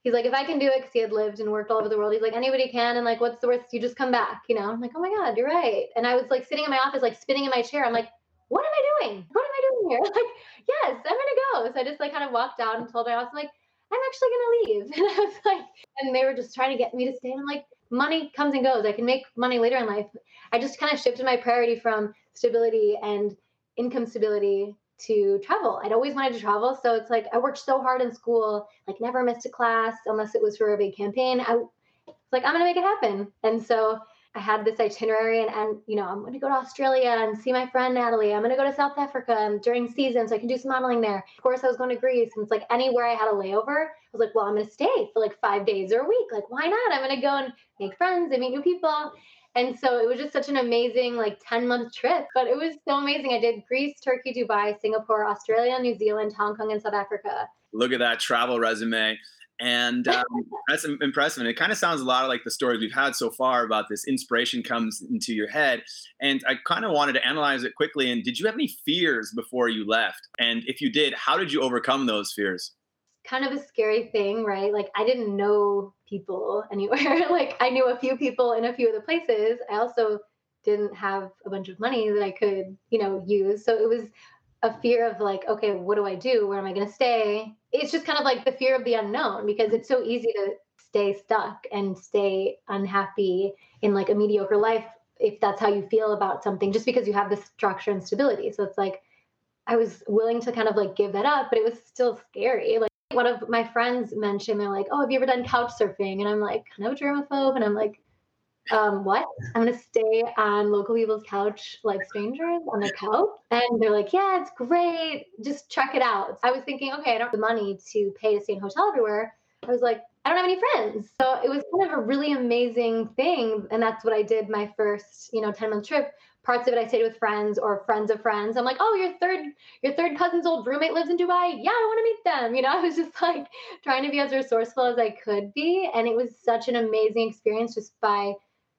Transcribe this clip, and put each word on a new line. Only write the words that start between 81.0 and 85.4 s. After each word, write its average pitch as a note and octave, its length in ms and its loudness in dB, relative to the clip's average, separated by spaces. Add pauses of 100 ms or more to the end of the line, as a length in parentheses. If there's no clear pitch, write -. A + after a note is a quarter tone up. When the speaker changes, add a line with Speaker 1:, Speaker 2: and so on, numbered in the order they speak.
Speaker 1:
a G3 60 -10
bunch F#3+ 180 -6
of F#3 120 -14
money A#3 300 0
that G#3 120 2
I G3 80 -2
could, F#3+ 460 -2 (140)
you A3+ 100 4
know, F#3+ 260 -2
use. G3+ 380 2
So A3+ 120 4
it A3 120 4
was A3+ 160 0 (580)
a A3+ 180 0
fear A#3 280 4
of, G3+ 120 -6
like, G3 280 -2